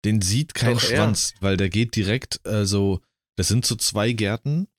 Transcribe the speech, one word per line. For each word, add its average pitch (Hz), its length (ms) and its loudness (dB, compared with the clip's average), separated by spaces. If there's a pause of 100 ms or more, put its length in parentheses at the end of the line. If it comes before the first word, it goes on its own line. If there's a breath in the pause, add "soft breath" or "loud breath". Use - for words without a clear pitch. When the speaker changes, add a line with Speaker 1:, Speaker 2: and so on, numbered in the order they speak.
Speaker 1:
Den 107 180 2
sieht 110 320 0
kein 120 200 0
Speaker 2:
Doch, 110 100 0
er. 120 120 0
Speaker 1:
Schwanz, 110 440 0
weil 98 160 2
der 98 120 2
geht 107 280 0
direkt, 107 500 -2
also, 98 540 0 (360)
das 92 120 0
sind 113 180 2
so 120 80 -2
zwei 113 380 -2
Gärten 113 560 -2 (100)